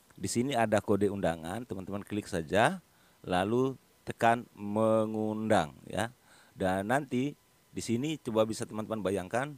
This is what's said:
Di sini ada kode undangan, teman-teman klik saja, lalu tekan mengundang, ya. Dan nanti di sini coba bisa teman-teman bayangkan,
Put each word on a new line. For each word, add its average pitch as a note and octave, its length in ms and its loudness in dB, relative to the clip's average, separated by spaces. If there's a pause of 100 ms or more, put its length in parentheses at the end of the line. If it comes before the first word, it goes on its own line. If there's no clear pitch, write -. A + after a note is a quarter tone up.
(180)
Di F#2 80 -6
sini B2 320 0
ada G#2+ 240 4
kode G2+ 240 2
undangan, F2+ 560 -2
teman-teman G2 400 -8
klik G2+ 240 -6
saja, G2+ 560 2 (400)
lalu A2+ 560 0 (240)
tekan A#2 480 0
mengundang, G#2+ 1400 0
ya. A2+ 240 -4 (480)
Dan F#2+ 320 0
nanti C3+ 480 -2 (320)
di - 80 -10
sini B2+ 400 -2
coba A2 240 2
bisa A2 240 -2
teman-teman G#2+ 400 -6
bayangkan, G2+ 520 -2